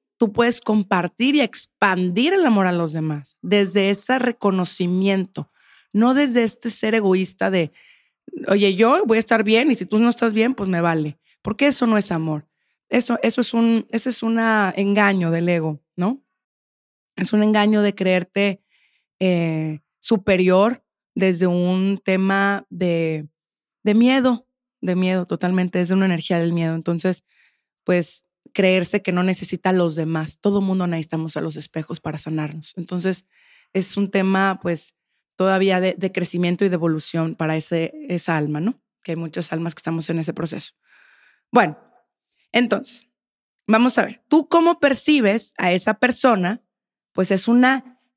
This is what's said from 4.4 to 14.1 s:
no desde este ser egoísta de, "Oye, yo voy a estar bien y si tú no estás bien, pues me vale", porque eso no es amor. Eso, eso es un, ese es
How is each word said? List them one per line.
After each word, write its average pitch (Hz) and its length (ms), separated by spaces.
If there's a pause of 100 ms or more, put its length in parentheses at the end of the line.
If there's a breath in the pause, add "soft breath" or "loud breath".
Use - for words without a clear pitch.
no 233 200
desde 254 300
este 226 260
ser 220 260
egoísta 190 540
de, 175 220 (760 soft breath)
"Oye, 196 280
yo 247 300
voy 220 120
a - 20
estar 226 240
bien 226 280
y 240 40
si 185 100
tú 214 140
no 233 100
estás 233 220
bien, 220 220
pues 202 160
me 175 100
vale", 165 380 (240)
porque 214 260
eso 262 200
no 220 100
es 202 140
amor. 160 360 (400)
Eso, 240 360
eso 226 180
es - 120
un, 226 360
ese 233 200
es 240 120